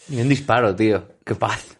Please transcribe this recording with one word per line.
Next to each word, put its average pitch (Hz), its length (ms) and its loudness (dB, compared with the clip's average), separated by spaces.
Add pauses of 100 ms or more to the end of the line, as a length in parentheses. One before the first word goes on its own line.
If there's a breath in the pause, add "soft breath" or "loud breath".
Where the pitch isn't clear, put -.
"Ni 127 140 -4
un 131 80 2
disparo, 120 440 2
tío, 104 320 2 (160)
qué - 120 -6
paz". - 320 -4 (140)